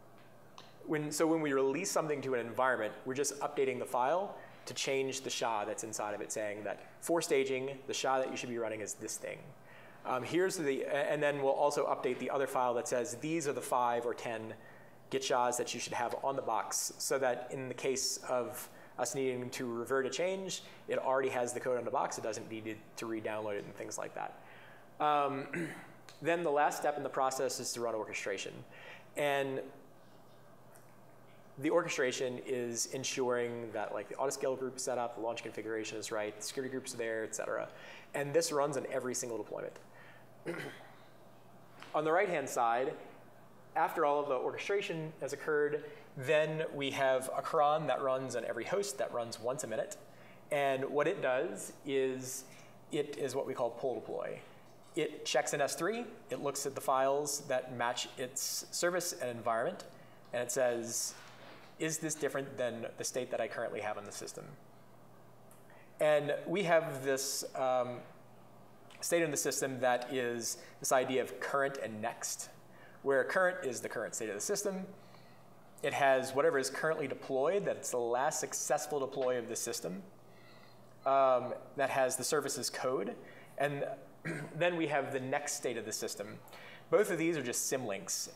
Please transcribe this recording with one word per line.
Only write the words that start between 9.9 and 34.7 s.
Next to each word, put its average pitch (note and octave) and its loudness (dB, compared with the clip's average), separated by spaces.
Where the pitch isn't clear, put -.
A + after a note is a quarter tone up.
Um, B2+ 0
here's E3+ 2
the, C#3 0
and D3 2
then C#3+ 4
we'll C3+ 6
also C#3+ 4
update B2+ 0
the B2+ -2
other C#3 2
file B2 2
that A#2 0
says A#2+ 0
these D#3 -2
are C#3 2
the A#2+ -4
five A#2+ 4
or A#2+ 0
ten A2+ -6
Git C3 -2
shas B2 4
that A#2+ -2
you B2 -6
should - -4
have A#2+ 0
on C3+ 2
the C3+ -2
box, - 0
so - 0
that B2+ 0
in C3+ -4
the B2 -4
case C3 0
of B2 -2
us B2 -2
needing B2+ 0
to C3+ -4
revert A#2+ 0
a A#2+ -2
change, F#3 -2
it B2+ 0
already C3 4
has B2 0
the B2 -4
code B2+ 2
on A#2 -2
the A2+ -4
box. D#3+ 0
It A#2 -6
doesn't A2 -4
need A2 -8
to, G#2+ -4
to - -6
re-download G#2+ -2
it G2+ -4
and G2+ -12
things G#2+ -8
like G#2 -6
that. - -6
Um, C#3+ 4
<clears throat> - -8
then E3+ 2
the D#3+ 2
last D3 4
step D3 2
in C#3+ -2
the C3 -2
process C3 2
is A#2+ -4
to A#2+ -4
run A2+ 0
orchestration. G2+ -4
And C#3 0
the D3 0
orchestration C3 2
is A#2+ -2
ensuring A#2+ 0
that, G#2 -2
like, G#2+ -4
the - -8
autoscale C3+ 0
group B2+ -4